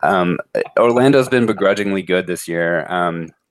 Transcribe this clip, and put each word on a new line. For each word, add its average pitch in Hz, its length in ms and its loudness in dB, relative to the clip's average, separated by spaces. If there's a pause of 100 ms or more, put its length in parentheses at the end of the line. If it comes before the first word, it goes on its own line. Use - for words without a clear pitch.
um, 90 380 0 (400)
Orlando's 127 500 4
been 123 160 2
begrudgingly 98 560 0
good 90 240 0
this 87 220 -6
year. 85 440 -2
Um, 85 380 -4 (220)